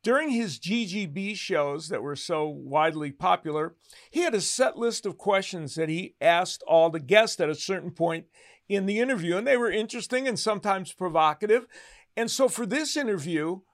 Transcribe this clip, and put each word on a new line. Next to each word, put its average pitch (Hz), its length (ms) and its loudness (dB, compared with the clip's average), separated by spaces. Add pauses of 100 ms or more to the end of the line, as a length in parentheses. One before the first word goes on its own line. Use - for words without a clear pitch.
During 285 280 2
his 226 280 -2
G 220 280 -2
G 196 180 -6
B 196 300 -6
shows 151 540 -2
that 120 140 -4
were 139 140 -6
so 156 320 -2
widely 147 640 0
popular, 165 640 -2 (360)
he 330 100 -2
had 339 140 2
a 196 60 0
set - 380 0
list 233 260 -2
of 180 140 -6
questions 190 560 -2
that 160 160 -2
he 175 300 -6
asked 170 460 2
all 165 220 8
the 160 120 -2
guests 208 400 4
at 156 100 2
a 156 40 -2
certain 175 360 -6
point 165 360 -2 (420)
in 196 180 0
the 208 140 0
interview, 185 360 0
and 220 100 -2
they 262 120 4
were 233 120 2
interesting 233 560 -4
and 214 120 -2
sometimes 196 540 -2
provocative. 180 760 2 (500)
And 226 140 -2
so 262 180 2
for 220 180 -2
this 285 300 -2
interview 180 640 -2 (140)